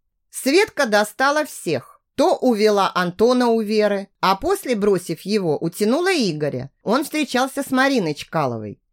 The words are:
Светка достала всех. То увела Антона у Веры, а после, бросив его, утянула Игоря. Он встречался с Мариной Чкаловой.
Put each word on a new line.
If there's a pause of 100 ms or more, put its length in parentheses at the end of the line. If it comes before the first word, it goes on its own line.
(320)
Светка
достала
всех. (140)
То
увела
Антона
у
Веры, (140)
а
после,
бросив
его,
утянула
Игоря. (100)
Он
встречался
с
Мариной
Чкаловой. (120)